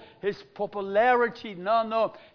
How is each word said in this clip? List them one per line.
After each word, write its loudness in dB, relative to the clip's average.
his -2
popularity. 0
No, 0
no. 0